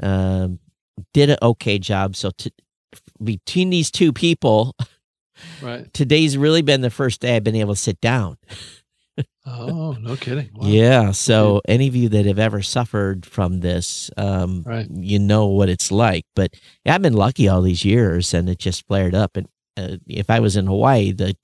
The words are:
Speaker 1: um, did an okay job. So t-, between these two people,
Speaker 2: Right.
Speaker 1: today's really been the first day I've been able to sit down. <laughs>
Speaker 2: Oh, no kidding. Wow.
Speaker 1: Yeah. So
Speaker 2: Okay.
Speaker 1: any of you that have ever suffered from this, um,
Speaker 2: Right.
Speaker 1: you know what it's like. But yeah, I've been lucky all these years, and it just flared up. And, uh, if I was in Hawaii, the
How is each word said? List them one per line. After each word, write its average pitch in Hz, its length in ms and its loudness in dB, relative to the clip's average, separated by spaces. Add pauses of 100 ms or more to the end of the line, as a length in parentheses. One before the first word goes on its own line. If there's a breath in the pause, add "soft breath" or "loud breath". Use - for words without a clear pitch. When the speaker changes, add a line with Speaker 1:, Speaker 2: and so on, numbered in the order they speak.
Speaker 1:
um, 95 580 -2 (520)
did 143 180 4
an 143 120 2
okay 110 360 0
job. 95 380 -4
So 98 220 -6
t-, - 140 -12 (680)
between 180 480 -2
these 170 200 0
two 165 220 2
people, 131 640 2 (840 loud breath)
Speaker 2:
Right. 123 320 -12
Speaker 1:
today's 147 460 2
really 156 240 4
been 139 180 2
the 123 100 0
first 131 300 -4
day 123 160 0
I've 107 80 0
been 110 120 0
able 104 180 0
to 95 60 -6
sit 98 200 -4
down. 117 420 -2
<laughs> - 40 -20 (1040 loud breath)
Speaker 2:
Oh, 147 520 -8
no 117 160 -10
kidding. 131 380 -8
Wow. - 120 -6
Speaker 1:
Yeah. 110 460 6
So 107 460 2
Speaker 2:
Okay. - 160 -2
Speaker 1:
any 131 120 2
of 127 100 -2
you 120 140 2
that 104 160 2
have 98 140 0
ever 107 220 0
suffered 101 640 -4
from 92 360 -2
this, 87 560 -4
um, 92 500 -4
Speaker 2:
Right. 113 240 -6
Speaker 1:
you 98 300 -2
know 104 260 4
what 98 240 2
it's - 220 -4
like. 98 320 0 (100)
But 95 200 -2 (300 soft breath)
yeah, 156 120 2
I've 196 60 0
been 156 120 4
lucky 107 340 2
all 90 140 4
these 92 220 0
years, 98 500 2
and 87 160 0
it 92 80 -4
just - 300 -6
flared 92 260 0
up. 98 220 0
And, 90 100 -8 (300)
uh, 92 200 -10 (120)
if - 220 -6
I 117 100 4
was 104 160 2
in 95 100 0
Hawaii, 104 460 2
the 95 320 -4